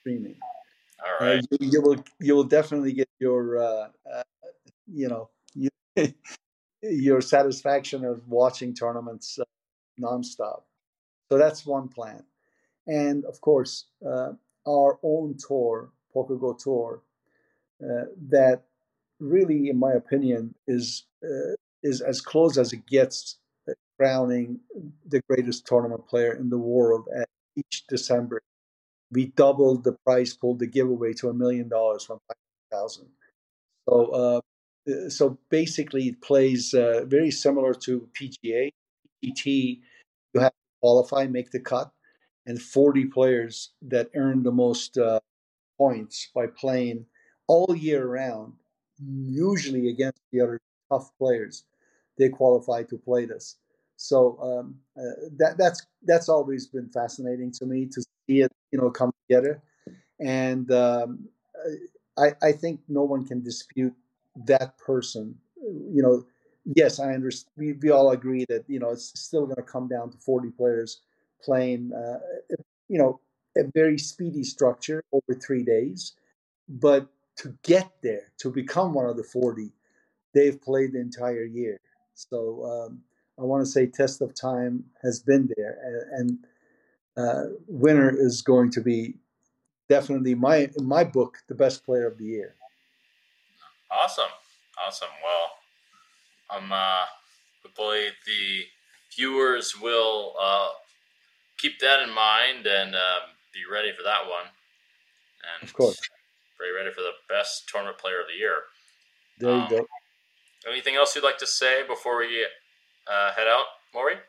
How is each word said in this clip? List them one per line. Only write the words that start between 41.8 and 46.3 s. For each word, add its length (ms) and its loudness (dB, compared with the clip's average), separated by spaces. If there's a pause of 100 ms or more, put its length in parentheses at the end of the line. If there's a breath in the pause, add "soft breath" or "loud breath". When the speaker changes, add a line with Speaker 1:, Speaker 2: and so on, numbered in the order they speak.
Speaker 1:
and 140 -8
forty 440 4
players 680 0 (100)
that 340 -2
earn 260 0
the 80 0
most, 460 0
uh, 240 2 (560)
points 580 -2